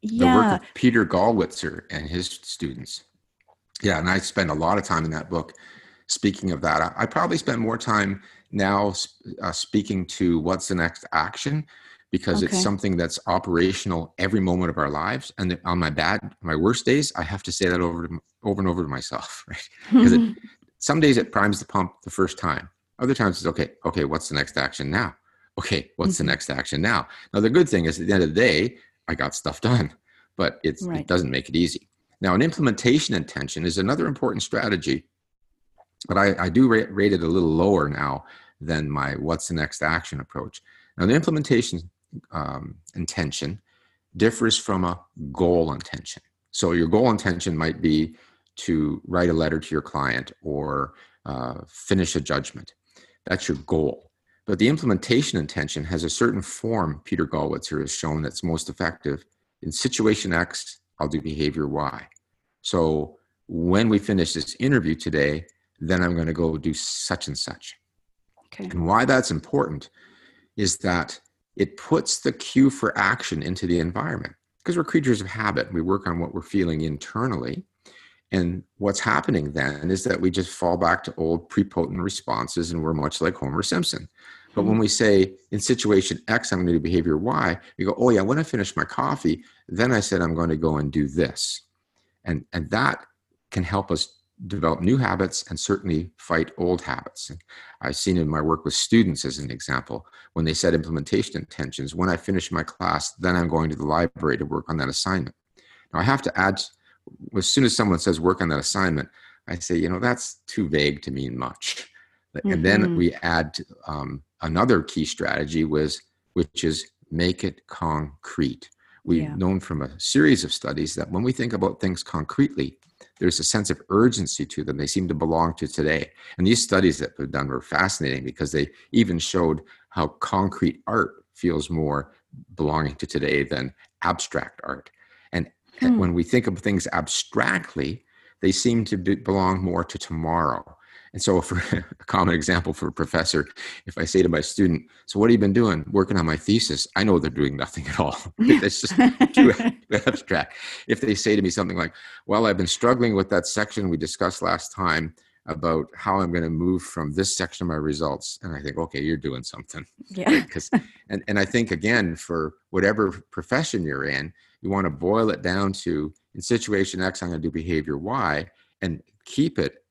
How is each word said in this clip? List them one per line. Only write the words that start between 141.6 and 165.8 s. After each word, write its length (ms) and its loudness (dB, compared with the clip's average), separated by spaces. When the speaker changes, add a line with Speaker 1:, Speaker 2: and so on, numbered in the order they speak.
Speaker 1:
a 40 -20
common 300 4
example 380 0
for 160 -6
a 40 -6
professor, 540 0
if 120 -12
I 80 -2
say 160 4
to 80 4
my 100 2
student, 460 0
"So 140 -6
what 100 6
have 40 8
you 60 6
been 140 4
doing?" 380 2
"Working 260 2
on 80 2
my 140 0
thesis," 580 0
I 80 2
know 140 6
they're 120 0
doing 260 -2
nothing 300 -8
at 140 -4
all. 160 0
<laughs> 80 -20
That's 420 4
just 140 -4
Speaker 2:
<laughs> 180 4
Speaker 1:
too 180 8
abstract. 480 -2
If 140 0
they 120 2
say 220 2
to 60 2
me 80 4
something 260 -2
like, 180 -2
"Well, 200 2
I've 100 4
been 100 0
struggling 480 2
with 140 2
that 180 2
section 440 -2
we 80 0
discussed 420 -4
last 320 -4
time 420 -2
about 500 0
how 260 0
I'm 120 0
gonna 160 0
move 340 0
from 300 -6
this 240 0
section 280 -6
of 40 -2
my 80 -2
results." 640 -4
And 140 -8
I 60 -10
think, 160 -8
"Okay, 240 -6
you're 160 -2
doing 240 -6
something." 420 -14
Speaker 2:
Yeah. 220 -4
Speaker 1:
Right? 200 2
'Cause, 200 -8
and, 180 -6
and 100 2
I 60 4
think, 280 0
again, 440 0
for 380 -4
whatever 400 2
profession 540 -2
you're 200 -4
in, 280 -4
you 80 -4
wanna 200 2
boil 380 2
it 140 -4
down 300 0